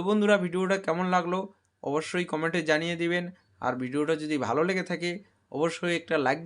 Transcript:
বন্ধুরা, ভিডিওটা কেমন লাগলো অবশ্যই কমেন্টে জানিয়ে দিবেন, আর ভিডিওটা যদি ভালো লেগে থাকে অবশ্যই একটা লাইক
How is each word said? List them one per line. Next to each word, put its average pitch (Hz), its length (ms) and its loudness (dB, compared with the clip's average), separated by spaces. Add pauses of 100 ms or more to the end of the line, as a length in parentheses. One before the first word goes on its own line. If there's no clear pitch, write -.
বন্ধুরা, 208 280 4 (100)
ভিডিওটা 185 400 0
কেমন 175 200 0 (100)
লাগলো 180 240 0 (500)
অবশ্যই 160 420 -2
কমেন্টে 165 280 0 (120)
জানিয়ে 165 300 2
দিবেন, 175 240 0 (400)
আর 127 80 2 (100)
ভিডিওটা 147 300 0 (100)
যদি 151 120 -2 (120)
ভালো 127 220 2
লেগে 185 220 -2
থাকে 175 200 -2 (460)
অবশ্যই 170 420 0
একটা 165 160 -2 (100)
লাইক 139 200 2